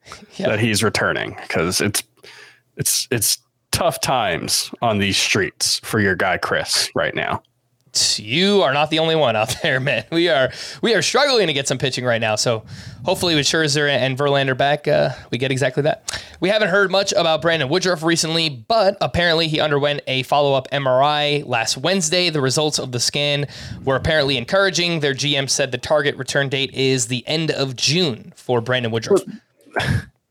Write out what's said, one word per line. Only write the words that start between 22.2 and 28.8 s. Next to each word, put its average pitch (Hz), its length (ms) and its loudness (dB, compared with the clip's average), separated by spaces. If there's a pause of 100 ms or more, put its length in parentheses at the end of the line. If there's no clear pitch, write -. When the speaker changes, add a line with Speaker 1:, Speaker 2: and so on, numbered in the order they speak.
Speaker 1:
The 151 100 0
results 139 380 0
of 127 140 -6
the 123 60 -4
scan 143 460 0 (380)
were 135 120 2
apparently 143 420 0
encouraging. 175 640 0
Their 143 120 2
G 143 240 -2
M 135 100 -2
said 135 240 0
the 123 60 -6
target 147 400 0
return 139 320 -2
date 135 240 -2
is 131 360 0
the 123 180 -4
end 156 240 -2
of 135 240 -4
June 151 600 -2
for 123 240 -2
Brandon 120 320 -2